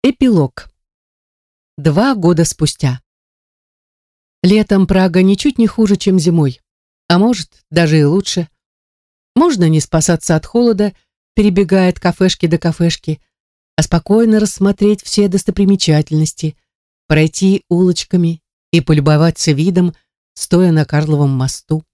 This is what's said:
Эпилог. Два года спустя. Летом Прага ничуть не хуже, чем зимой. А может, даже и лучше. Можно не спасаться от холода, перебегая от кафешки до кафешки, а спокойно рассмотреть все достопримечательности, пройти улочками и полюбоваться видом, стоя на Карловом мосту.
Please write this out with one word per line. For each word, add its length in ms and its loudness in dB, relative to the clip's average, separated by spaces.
Эпилог. 640 -2
Два 380 -4
года 280 0
спустя. 560 -6
Летом 460 2
Прага 340 2
ничуть 360 0
не 100 2
хуже, 260 0
чем 240 0
зимой. 420 0
А 140 0
может, 500 -4
даже 300 2
и 20 4
лучше. 460 -2
Можно 320 2
не 100 2
спасаться 560 -2
от 100 -2
холода, 480 0
перебегая 520 2
от 120 -4
кафешки 460 -2
до 120 0
кафешки, 640 -4
а 80 -2
спокойно 560 2
рассмотреть 640 0
все 240 0
достопримечательности, 1300 -2
пройти 600 0
улочками 760 -2
и 80 2
полюбоваться 720 0
видом, 420 0
стоя 380 0
на 120 2
Карловом 460 0
мосту. 640 -6